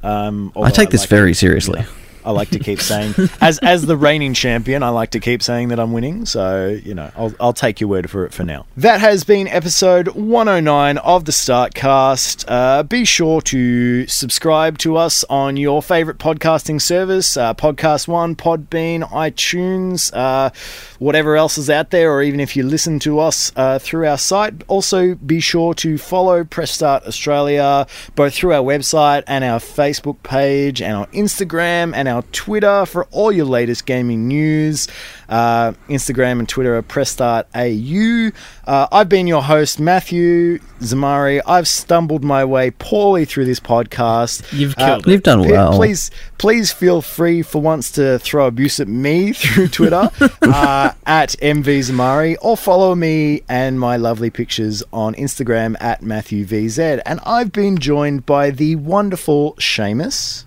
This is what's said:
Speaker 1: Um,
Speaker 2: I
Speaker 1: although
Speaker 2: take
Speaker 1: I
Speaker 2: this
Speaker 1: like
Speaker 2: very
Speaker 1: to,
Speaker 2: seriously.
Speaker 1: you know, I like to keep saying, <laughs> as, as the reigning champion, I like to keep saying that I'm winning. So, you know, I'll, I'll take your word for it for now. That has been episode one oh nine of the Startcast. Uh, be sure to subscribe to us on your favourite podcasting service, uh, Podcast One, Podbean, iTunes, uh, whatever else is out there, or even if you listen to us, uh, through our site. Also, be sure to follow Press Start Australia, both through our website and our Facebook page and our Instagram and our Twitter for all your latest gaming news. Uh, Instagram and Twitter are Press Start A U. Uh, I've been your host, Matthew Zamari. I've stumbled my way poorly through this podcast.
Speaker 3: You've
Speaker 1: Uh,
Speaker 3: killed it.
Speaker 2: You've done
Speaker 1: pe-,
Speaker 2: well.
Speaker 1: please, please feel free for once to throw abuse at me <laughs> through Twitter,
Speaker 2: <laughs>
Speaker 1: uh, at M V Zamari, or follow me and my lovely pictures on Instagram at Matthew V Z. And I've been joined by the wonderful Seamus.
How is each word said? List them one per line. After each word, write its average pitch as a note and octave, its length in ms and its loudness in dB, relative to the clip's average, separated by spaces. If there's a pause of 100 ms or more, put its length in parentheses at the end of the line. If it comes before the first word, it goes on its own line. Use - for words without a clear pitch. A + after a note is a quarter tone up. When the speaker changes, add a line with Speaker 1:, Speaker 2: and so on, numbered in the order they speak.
Speaker 1:
Um, G#2 520 -4
Speaker 2:
I F#2+ 40 -10
Speaker 1:
although G2+ 100 2
Speaker 2:
take G#2+ 200 2
Speaker 1:
I - 20 -2
Speaker 2:
this A2+ 100 2
Speaker 1:
like - 80 -6
Speaker 2:
very G#2 220 6
Speaker 1:
to, D2+ 80 0
Speaker 2:
seriously. F2 400 2
Speaker 1:
you A2+ 60 -4
know, - 60 -18 (340)
I A2+ 60 -4
like G#2 200 -2
to C3+ 80 -2
keep G2+ 200 -4
saying, G#2 360 -2 (120)
<laughs> - 140 -4
as, D#3+ 160 4
as F3 280 2
the D#3 120 2
reigning D3 360 2
champion, A#2+ 480 0
I B2+ 100 0
like A2+ 200 -2
to A#2 80 -2
keep A#2+ 240 -2
saying A#2+ 260 -2
that A#2 120 -2
I'm A2+ 100 -2
winning. D3 340 -4
So, F#2+ 560 -2
you G2+ 140 -12
know, D2+ 220 -10
I'll, A2 200 -4
I'll A#2+ 140 0
take A2+ 300 -2
your G#2+ 80 -2
word F#2 200 -2
for F#2+ 160 -4
it D2+ 60 -10
for F#2 140 -8
now. D2+ 200 -10 (120)
That G3+ 240 4
has G#3 240 4
been G3 240 2
episode F3+ 580 2
one A3 400 0
oh F#3 140 2
nine C#3+ 380 2
of E3+ 260 2
the D3 80 -4
Startcast. C3+ 1120 0
Uh, B2+ 360 2
be A#3 200 -2
sure D#3+ 380 2
to B2 680 0
subscribe D#3 720 0
to D#3+ 180 -2
us E3 340 0
on C#3 280 -2
your C#3+ 260 0
favourite E3 340 -2
podcasting D#3+ 640 -2
service, F#3+ 540 0
uh, A#2 200 0
Podcast D3+ 520 0
One, E3+ 300 -2
Podbean, E3 720 -2
iTunes, F3+ 1080 -4
uh, C3 340 2 (500)
whatever D3+ 360 2
else D#3 220 2
is C#3+ 120 -6
out D#3 200 2
there, E3 240 4
or C#3 100 2
even C#3+ 160 0
if C#3 160 -4
you C3+ 80 0
listen D3+ 360 -2
to D3+ 200 0
us, - 380 0
uh, C3+ 220 2
through D#3+ 280 -4
our C#3+ 100 0
site. G#3 520 -2
Also, F#3 460 0
be D#3+ 260 -2
sure E3+ 320 0
to D#3 240 -2
follow F3+ 480 0
Press D#3+ 260 -8
Start B2 340 0
Australia, C#3+ 800 0 (300)
both - 180 2
through F3+ 200 0
our C#3 100 2
website C#3+ 640 2
and C3+ 160 -2
our A#2 160 -2
Facebook C#3+ 640 -4
page C#3 580 0
and G#2 140 -4
our G2+ 120 -6
Instagram E3+ 840 -2
and C3+ 140 -2
our A#2+ 140 -2 (100)
Twitter G3+ 540 0
for F3 200 -4
all G#3+ 260 0
your E3+ 140 2
latest A#2+ 420 -2
gaming A#2+ 400 -2
news. D#3 600 0 (420)
Uh, A#2 420 2 (180)
Instagram B2+ 480 -2
and A#2 100 -2
Twitter B2+ 300 0
are A2+ 60 -2
Press - 260 -4
Start A#2 460 -2
A B2 160 -2
U. G#3 600 0 (360)
Uh, C#3 240 2
I've G3 180 4
been F#3 160 4
your E3 160 2
host, D3+ 380 2
Matthew F3 800 2 (200)
Zamari. C#3 680 0
I've F3 200 4
stumbled D#3+ 560 0
my C#3 220 2
way C3 260 2
poorly G3+ 540 2
through C3+ 200 -2
this B2+ 140 -2
podcast. A#2 840 -2 (100)
Speaker 3:
You've C#3+ 240 -2
Speaker 1:
Uh, C3 80 2
Speaker 3:
killed C3+ 220 2
it. F#3 40 6
Speaker 2:
You've F#3+ 120 4
done A2+ 200 6
Speaker 1:
pe-, - 80 4
Speaker 2:
well. F#2+ 220 6
Speaker 1:
please, G#3+ 380 2 (260)
please A3 340 2
feel F3+ 300 2
free E3+ 400 0
for D#3 200 -4
once D#3 320 -2
to C3+ 260 2
throw D3 260 0
abuse B2+ 340 0
at G#2+ 80 -2
me D3 460 0
<laughs> - 0 -
through D#3+ 360 2
Twitter, G3 400 2 (180)
Speaker 2:
<laughs> - 160 -2
Speaker 1:
uh, C#3 480 2 (160)
at D3+ 340 2
M D3 220 2
V C#3+ 160 2
Zamari, C3 600 0
or A3+ 140 2
follow F#3 380 2
me D#3 560 0
and C3 300 0
my B2 180 0
lovely A#2 320 0
pictures A2 540 -4 (100)
on A2 220 -2
Instagram A#2 640 -2
at A2+ 240 -4
Matthew G#2+ 420 -4
V G#2+ 240 -2
Z. D3 380 -2
And D#3+ 180 -6
I've A#3 260 -2
been G3 280 0
joined C#3+ 480 -2
by C#3+ 240 2
the D3+ 240 0
wonderful D#3+ 800 -2
Seamus. - 920 -4